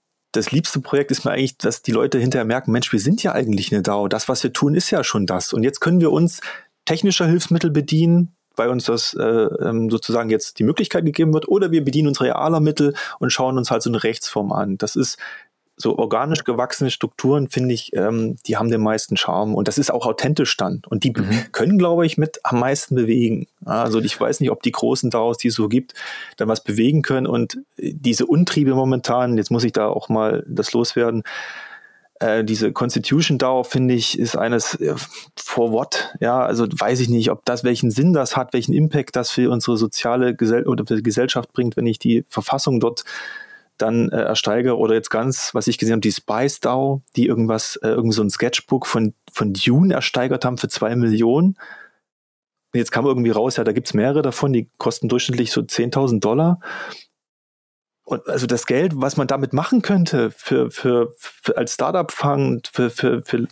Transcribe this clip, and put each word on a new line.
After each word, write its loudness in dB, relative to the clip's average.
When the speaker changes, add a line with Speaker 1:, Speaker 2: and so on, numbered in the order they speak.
Speaker 1:
das -2
liebste 0
Projekt 0
ist -2
mir 0
eigentlich, -2
dass -2
die -2
Leute 2
hinterher 0
merken, -2
„Mensch, 0
wir 2
sind 0
ja 0
eigentlich -2
eine 2
dao. 0
Das, -2
was 0
wir -2
tun, 0
ist 0
ja 0
schon -2
das. -2
Und 0
jetzt 0
können 4
wir 4
uns 2
technischer 0
Hilfsmittel 2
bedienen, 2
weil 2
uns -2
das, 0
äh, -4
ähm, 2
sozusagen 0
jetzt -2
die 2
Möglichkeit 0
gegeben 2
wird, 0
oder 2
wir 2
bedienen 2
uns 0
realer 0
Mittel 2
und -2
schauen 0
uns -2
halt 0
so 0
eine 0
Rechtsform -2
an.“ -2
Das -4
ist -2
so -2
organisch -2
gewachsene -2
Strukturen, 0
finde -2
ich, -6
ähm, -2
die -2
haben 0
den 0
meisten 0
Charme -2
und 0
das -2
ist 2
auch -2
authentisch 0
dann. -4
Und -2
die 2
be-, -2
Speaker 2:
Mhm. -2
Speaker 1:
können, 2
glaube 4
ich, -2
mit -2
am 0
meisten 0
bewegen. 2
Ja, -2
also 0
ich -2
weiß 0
nicht, 2
ob -6
die -2
großen 0
daos, 0
die 0
es -2
so 0
gibt, -2
dann -2
was 0
bewegen 2
können -2
und -2
diese -2
Untriebe 2
momentan, 0
jetzt 0
muss 0
ich 0
da 0
auch -4
mal 0
das -4
loswerden, 0
äh, 2
diese 0
Constitution 0
dao, 2
finde 0
ich, -2
ist -2
eines, 0
äh, -2
for -2
what? -4
Ja, 2
also 0
weiß 0
ich 0
nicht, 2
ob -4
das, -2
welchen 2
Sinn 4
das 2
hat, -4
welchen 0
Impact 2
das -2
für 2
unsere 0
soziale 0
Gesell-, 2
oder 0
für 0
die -2
Gesellschaft -2
bringt, -2
wenn 0
ich 0
die 2
Verfassung 0
dort -2
dann, 2
äh, -2
ersteige. 0
Oder 2
jetzt 0
ganz, -2
was -2
ich 0
gesehen 0
habe, 0
die 2
Spice -2
dao, 0
die 2
irgendwas, 0
äh, -4
irgendwie 2
so 0
ein 2
Sketchbook -2
von, 0
von -2
Dune 4
ersteigert -2
haben -2
für -4
zwei -2
Millionen. 4
Und 0
jetzt -2
kam 0
irgendwie 2
raus, 2
ja, 0
da 2
gibt's 0
mehrere 4
davon, 0
die 0
kosten -2
durchschnittlich 0
so 0
zehntausend 0
Dollar. 2
Und -6
also -2
das -2
Geld, 2
was -2
man 0
damit -2
machen 2
könnte 2
für, -2
für, 0
für -6
als -2
Startup-Fund, -2
für, 0
für, 0
für, -4